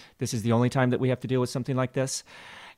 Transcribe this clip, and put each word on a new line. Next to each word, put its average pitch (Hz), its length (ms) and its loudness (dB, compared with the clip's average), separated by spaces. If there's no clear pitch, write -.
this 127 160 -4
is 110 80 -2
the 117 100 2
only 120 160 4
time 127 220 2
that 131 100 2
we 131 100 2
have 120 100 -2
to - 80 -8
deal 127 120 0
with 123 100 0
something 127 260 -4
like 127 160 -2
this. 131 320 -4